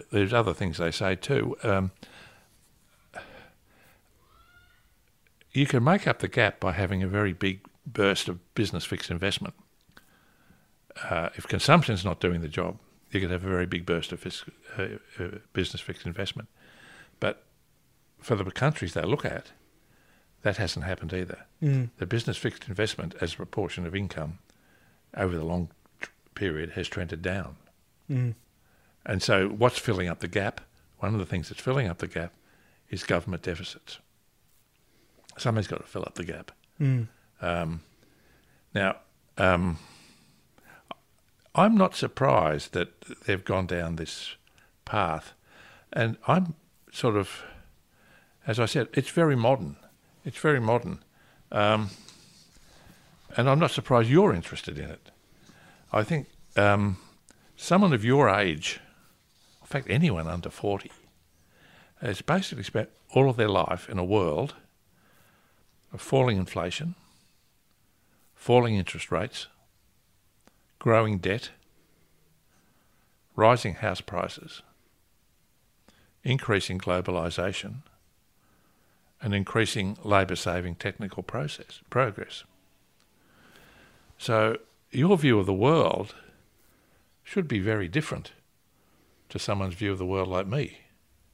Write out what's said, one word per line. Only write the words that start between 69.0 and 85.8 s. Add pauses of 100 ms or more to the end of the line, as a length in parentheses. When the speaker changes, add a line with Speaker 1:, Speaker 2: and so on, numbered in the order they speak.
Speaker 1:
rates, (1300)
growing
debt, (1900)
rising
house
prices, (1600)
increasing
globalisation, (1400)
and
increasing
labour-saving
technical
process, (100)
progress. (1700)
So (320)
your
view
of
the
world (1080)